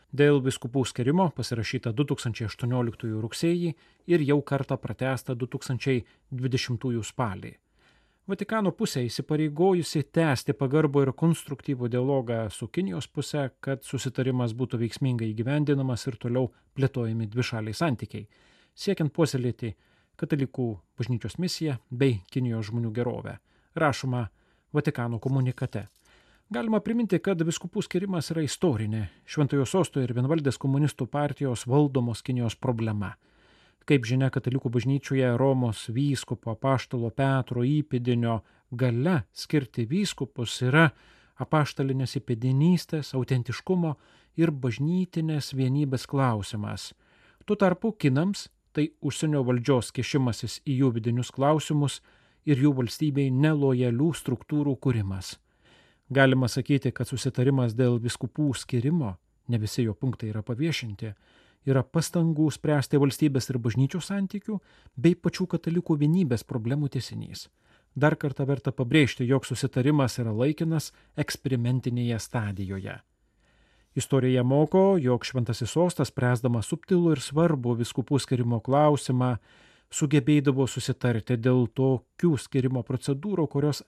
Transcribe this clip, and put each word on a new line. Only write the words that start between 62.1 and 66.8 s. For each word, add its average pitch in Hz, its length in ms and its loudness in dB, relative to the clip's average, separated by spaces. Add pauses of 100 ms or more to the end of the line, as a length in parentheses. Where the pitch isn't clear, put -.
spręsti 147 480 2
valstybės 139 500 2
ir 123 100 -2
bažnyčių 127 400 0
santykių 202 560 -4 (380)
bei 170 200 4
pačių 180 380 -2
katalikų 165 460 0
vienybės 147 480 2
problemų 131 480 -2